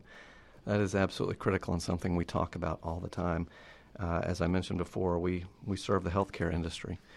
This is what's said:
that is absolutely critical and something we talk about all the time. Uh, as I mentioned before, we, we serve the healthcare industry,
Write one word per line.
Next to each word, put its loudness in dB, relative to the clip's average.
that 2
is 2
absolutely 2
critical 0
and 0
something 0
we 4
talk -2
about -2
all -2
the -6
time. 0
Uh, 0
as 0
I 2
mentioned 2
before, 0
we, 0
we 0
serve 2
the 0
healthcare 0
industry, -4